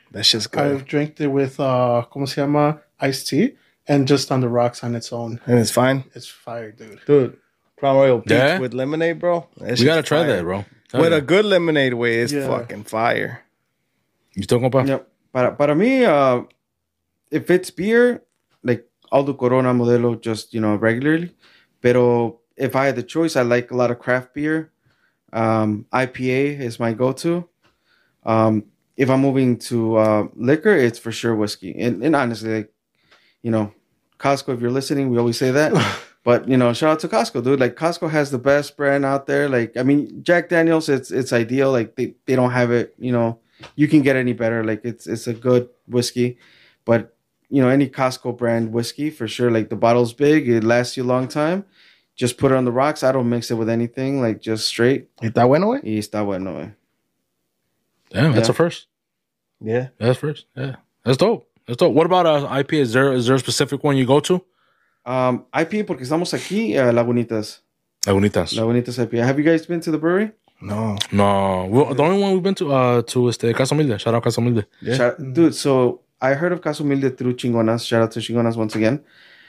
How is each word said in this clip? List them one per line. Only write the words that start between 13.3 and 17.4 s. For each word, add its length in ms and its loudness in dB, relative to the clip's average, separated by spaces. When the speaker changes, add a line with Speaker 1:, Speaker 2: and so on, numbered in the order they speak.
Speaker 3:
You 100 -6
talking 220 0
about? 220 0
Speaker 4:
Yeah. 120 -2
Para, 200 0
para 220 0
mí, 300 2
uh, 400 2
if 200 -4